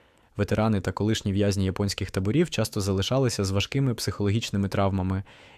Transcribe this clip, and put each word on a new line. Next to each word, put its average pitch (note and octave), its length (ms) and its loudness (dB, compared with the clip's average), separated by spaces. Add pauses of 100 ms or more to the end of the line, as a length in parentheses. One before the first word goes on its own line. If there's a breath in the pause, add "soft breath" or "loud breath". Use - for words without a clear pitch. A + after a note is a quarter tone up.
(360 soft breath)
Ветерани G#2+ 440 2
та F#2 120 -2
колишні G#2 400 0
в'язні G2+ 320 2
японських G2 460 -2
таборів A2 400 0
часто A2 300 -2
залишалися G2+ 640 0
з F#2+ 60 -2
важкими A#2+ 440 0
психологічними G2+ 760 -2
травмами, F#2+ 540 0 (360 loud breath)